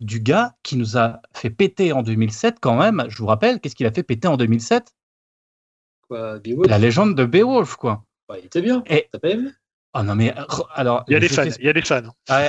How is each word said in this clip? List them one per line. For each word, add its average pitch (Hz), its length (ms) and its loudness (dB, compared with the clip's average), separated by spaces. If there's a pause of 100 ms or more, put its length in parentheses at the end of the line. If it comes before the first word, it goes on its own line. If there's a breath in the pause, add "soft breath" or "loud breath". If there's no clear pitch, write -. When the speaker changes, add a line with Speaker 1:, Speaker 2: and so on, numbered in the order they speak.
Speaker 1:
du 110 200 -8
gars 170 420 0
qui - 140 -6
nous 117 220 -2
a 117 240 0 (100)
fait - 160 -6
péter 185 460 0
en 131 80 -2
deux 110 140 -2
mille 110 160 2
sept 233 280 -2
quand 117 160 2
même. 175 320 2
Je 107 80 -14
vous 110 100 -8
rappelle, 202 340 2
qu'est-ce 143 140 -10
qu'il - 120 -2
a 113 60 0
fait 175 100 -4
péter 127 260 -2
en 147 80 2
deux 123 80 0
mille 113 160 2
sept ? 233 340 -2 (1120)
Speaker 2:
Quoi, 113 340 -10
Beowulf ? 123 280 2
Speaker 1:
La 104 100 4
légende 123 360 4
de 131 100 2
Beowulf, 190 520 2
quoi. 110 280 -4 (240)
Speaker 2:
Ouais, 98 140 -14
il - 20 -20
était - 160 -6
bien. 240 260 0
Speaker 1:
Et 156 240 0
Speaker 2:
T'as - 100 -12
pas 165 100 -2
aimé ? 240 180 -4 (500)
Speaker 1:
Oh 113 40 -2
non, 104 120 -2
mais, 113 140 2
re-, - 460 -8
alors, 120 340 -2
Speaker 3:
Il 143 60 2
y - 20 4
a - 20 2
Speaker 1:
les 170 100 2
Speaker 3:
des 143 60 -6
fans, 139 100 0
Speaker 1:
effets 147 140 -6
Speaker 3:
il 123 60 -8
y 147 60 2
a - 20 4
des 156 80 0
fans. 131 220 -2
Speaker 1:
Ouais, 120 320 -6 (140)